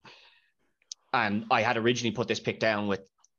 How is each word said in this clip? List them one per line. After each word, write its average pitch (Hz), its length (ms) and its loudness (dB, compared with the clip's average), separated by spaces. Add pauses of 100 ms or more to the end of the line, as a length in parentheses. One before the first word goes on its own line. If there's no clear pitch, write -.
(1120)
and 110 360 0
I 120 120 4
had 117 160 2
originally 117 380 2
put 113 120 -2
this 104 140 -2
pick - 180 -4
down 107 280 0
with, 98 200 -2 (320)